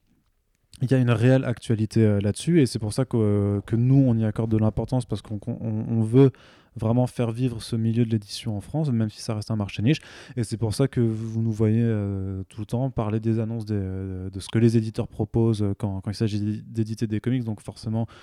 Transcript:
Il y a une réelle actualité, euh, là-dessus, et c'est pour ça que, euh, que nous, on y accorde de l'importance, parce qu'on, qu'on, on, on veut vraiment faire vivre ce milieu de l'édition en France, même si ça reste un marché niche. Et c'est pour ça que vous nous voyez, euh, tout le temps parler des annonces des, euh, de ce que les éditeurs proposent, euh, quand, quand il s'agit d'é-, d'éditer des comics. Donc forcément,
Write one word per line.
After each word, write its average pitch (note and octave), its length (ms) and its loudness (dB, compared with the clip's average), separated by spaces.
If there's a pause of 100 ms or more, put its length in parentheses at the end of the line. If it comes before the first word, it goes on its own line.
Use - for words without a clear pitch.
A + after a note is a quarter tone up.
(800)
Il B2+ 100 0
y C3+ 40 4
a C3 40 6
une B2 120 4
réelle B2+ 340 4
actualité, A2+ 580 0
euh, G#2 180 4
là-dessus, C#3 420 2
et B2+ 40 4
c'est A#2 120 -2
pour G#2 160 -4
ça C3+ 100 0
que, - 120 -2
euh, G2+ 440 2
que - 160 -2
nous, C3 300 6
on A#2 100 4
y A2 80 2
accorde A2+ 260 -2
de A2+ 60 4
l'importance, A2+ 480 0
parce G#2 160 -6
qu'on, G#2+ 180 -8
qu'on, A#2+ 220 -8
on, A2 280 -4
on A2+ 120 2
veut B2+ 320 6 (440)
vraiment A#2+ 300 2
faire A#2+ 240 -4
vivre A#2 320 -4
ce - 140 -6
milieu A2+ 280 2
de A2 60 -2
l'édition G#2+ 460 -4
en G2 40 -6
France, D3 300 -4
même A2 180 0
si - 120 -14
ça - 120 -6
reste G#2+ 200 -6
un - 20 -2
marché G#2 260 -4
niche. C3+ 180 2 (380)
Et A#2+ 60 -2
c'est A2 140 -6
pour G#2+ 180 -2
ça C3+ 140 0
que - 120 -2
vous A2+ 400 -2
nous A2+ 120 0
voyez, A2 280 2
euh, G2 680 -2
tout - 100 -18
le G#2 80 -8
temps B2+ 240 -4
parler A2 300 -2
des A2+ 180 0
annonces A2+ 260 -4
des, G#2+ 140 -4
euh, F#2+ 500 -6
de F#2+ 120 -10
ce - 80 -12
que - 100 0
les A#2 180 6
éditeurs A2 300 -2
proposent, A2+ 560 0
euh, G2+ 160 0
quand, G2 220 -4
quand A2 100 -8
il G2+ 60 -6
s'agit G#2+ 240 0
d'é-, G#2+ 260 -4
d'éditer A2+ 400 -4
des G#2 140 -4
comics. B2 240 -2
Donc A2 160 -8
forcément, A2 480 -6 (140)